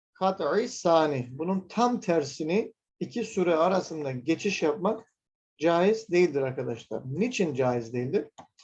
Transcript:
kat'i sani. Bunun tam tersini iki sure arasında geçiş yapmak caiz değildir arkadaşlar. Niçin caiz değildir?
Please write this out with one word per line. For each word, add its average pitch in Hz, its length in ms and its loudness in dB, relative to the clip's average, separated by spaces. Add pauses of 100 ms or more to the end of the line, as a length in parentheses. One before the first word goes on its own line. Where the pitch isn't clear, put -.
(140)
kat'i 190 540 0
sani. 151 640 2
Bunun 180 360 -4
tam 240 320 0
tersini 165 720 0 (260)
iki 220 240 -6
sure 180 320 0
arasında 160 560 0
geçiş 160 520 -2
yapmak 160 500 0 (440)
caiz 175 520 2
değildir 170 320 4
arkadaşlar. 127 640 -6
Niçin 170 480 -2
caiz 123 400 0
değildir? 127 340 -2 (360)